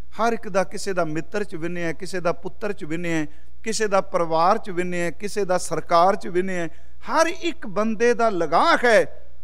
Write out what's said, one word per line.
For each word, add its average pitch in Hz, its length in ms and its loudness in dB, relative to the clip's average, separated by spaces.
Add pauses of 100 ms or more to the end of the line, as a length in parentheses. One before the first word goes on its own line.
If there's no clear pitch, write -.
(100)
ਹਰ 233 220 0
ਇੱਕ 226 160 -4
ਦਾ, 185 160 2
ਕਿਸੇ 196 280 -4
ਦਾ 175 120 0
ਮਿੱਤਰ 160 400 -2
ਚ 190 120 -6
ਵਿੰਨਿਆ, 170 360 -2
ਕਿਸੇ 180 280 -4
ਦਾ 165 120 0
ਪੁੱਤਰ 185 400 -4
ਚ 190 120 -4
ਵਿੰਨਿਆ, 165 420 -2 (360)
ਕਿਸੇ 220 260 0
ਦਾ 196 120 4
ਪਰਿਵਾਰ 175 580 2
ਚ 220 120 -4
ਵਿੰਨਿਆ, 175 400 -2
ਕਿਸੇ 202 340 -4
ਦਾ 180 140 0
ਸਰਕਾਰ 175 580 4
ਚ 208 120 -4
ਵਿੰਨਿਆ। 180 380 0 (440)
ਹਰ 311 160 4
ਇੱਕ 330 400 -4
ਬੰਦੇ 220 480 0
ਦਾ 226 160 2
ਲਗਾਅ 185 540 2
ਹੈ, 208 420 4 (180)